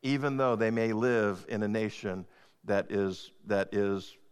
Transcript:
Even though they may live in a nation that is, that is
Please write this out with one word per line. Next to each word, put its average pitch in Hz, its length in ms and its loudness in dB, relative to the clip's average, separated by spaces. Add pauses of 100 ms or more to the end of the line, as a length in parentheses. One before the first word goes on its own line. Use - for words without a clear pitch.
Even 135 360 0
though 131 180 2
they 110 160 2
may 113 220 0
live 107 560 2
in 110 120 -2
a 107 60 0
nation 104 580 -4 (380)
that 98 260 0
is, 98 420 -2 (160)
that 98 260 0
is 98 420 -2 (160)